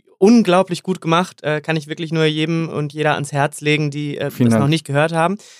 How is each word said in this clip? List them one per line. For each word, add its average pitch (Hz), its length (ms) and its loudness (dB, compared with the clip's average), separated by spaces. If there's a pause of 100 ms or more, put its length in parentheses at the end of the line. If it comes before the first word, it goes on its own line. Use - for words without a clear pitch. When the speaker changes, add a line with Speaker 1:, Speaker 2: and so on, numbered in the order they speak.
(200)
Speaker 1:
unglaublich 190 640 4
gut 185 180 -4
gemacht, 170 420 -2
äh, 151 160 -2
kann 160 160 -4
ich 147 120 -6
wirklich 156 260 -8
nur 160 120 2
jedem 156 440 -2
und 147 240 -6
jeder 151 220 0
ans 143 160 -6
Herz 147 300 -2
legen, 151 280 0
die, 143 280 -8
äh, 143 120 -6
Speaker 2:
Vielen 123 200 2
Speaker 1:
das 110 60 4
Speaker 2:
Dank. 113 80 4
Speaker 1:
noch 139 60 2
nicht 156 160 0
gehört 147 280 0
haben. 170 240 0 (220)